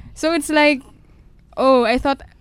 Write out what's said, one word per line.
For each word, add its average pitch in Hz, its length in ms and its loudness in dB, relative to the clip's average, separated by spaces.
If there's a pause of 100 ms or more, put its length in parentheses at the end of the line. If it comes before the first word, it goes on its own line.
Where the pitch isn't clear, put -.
(140)
So 311 240 -4
it's 302 160 -6
like, 294 320 2 (720)
oh, 262 260 2
I 233 140 0
thought 269 240 -4 (200)